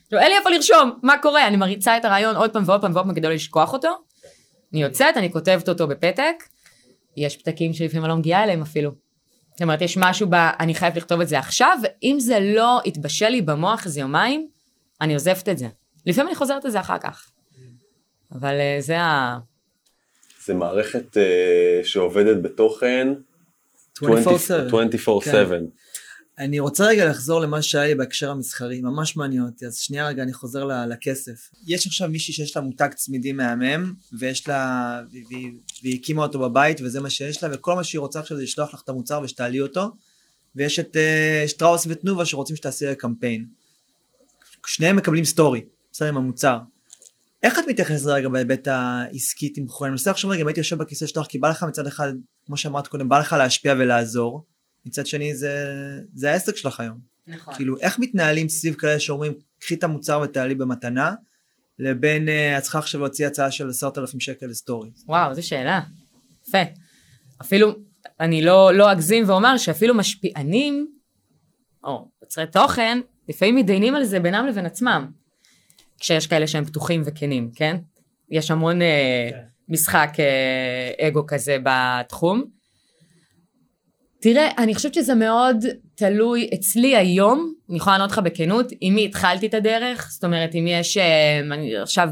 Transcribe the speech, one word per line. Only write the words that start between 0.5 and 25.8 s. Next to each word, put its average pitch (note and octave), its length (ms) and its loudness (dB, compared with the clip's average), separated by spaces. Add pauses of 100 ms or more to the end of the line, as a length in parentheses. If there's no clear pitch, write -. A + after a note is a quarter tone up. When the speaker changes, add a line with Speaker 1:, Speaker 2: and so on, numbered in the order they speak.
Speaker 1:
לרשום, D4 520 6
מה C#4 200 6
קורה? D4 240 6
אני G3+ 100 2
מריצה G3+ 400 2
את A#3 80 -2
הרעיון G#3 320 2
עוד A3 160 2
פעם G#3+ 140 0
ועוד G3 140 4
פעם F#3 140 0
ועוד F#3 120 2
פעם F#3 80 -4
כדי D#3+ 140 0
לא D#3+ 60 0
לשכוח D#3 380 0
אותו. D#4+ 220 -2 (800)
אני D#3 100 0
יוצאת, C4+ 340 2
אני F3+ 160 0
כותבת E3+ 360 0
אותו F3 200 0
בפתק, F#3 460 0 (840)
יש C#3+ 200 -4
פתקים D#3+ 360 -2
שלפעמים D#3+ 320 -2
אני D#3+ 60 0
לא E3 60 0
מגיעה E3 280 2
אליהם F3 180 0
אפילו. D3 280 -4 (600)
זאת - 100 -8
אומרת, D#3+ 200 0
יש F3 140 -2
משהו F#3 340 2
ב-, F3 40 4 (260)
"אני E3 140 0
חייבת E3+ 220 -2
לכתוב E3+ 240 -2
את E3+ 80 0
זה D3 100 0
עכשיו", D#4+ 440 2
ואם C4 380 -2
זה A#3 200 2
לא A3 440 4
יתבשל D#3+ 440 -2
לי A#3+ 140 0
במוח E3+ 440 -2
איזה C#3+ 140 -6
יומיים, A3 480 0 (520)
אני D#3 140 0
עוזבת F#3 340 0
את E3+ 100 -2
זה. B2+ 80 -8 (400)
לפעמים B3 220 2
אני F4+ 80 -4
חוזרת C#4 280 -2
לזה G#3+ 160 -2
אחר - 180 -4
כך. - 320 -12 (1000)
אבל, C#3 280 -4
אה, C#3+ 200 0
זה D#3+ 200 -2
ה- C3+ 380 0 (1080)
Speaker 2:
זה G2 100 -2
מערכת, F#2+ 640 -2
אה, F2+ 680 4
שעובדת G2+ 580 2
בתוכן B2 680 0 (920)
Speaker 3:
Twenty-four C#3+ 400 4 (100)
seven. D3 240 0
Speaker 2:
twenty-four A2+ 520 2
seven. D3 80 -2
Speaker 3:
כן. F2+ 320 4 (720)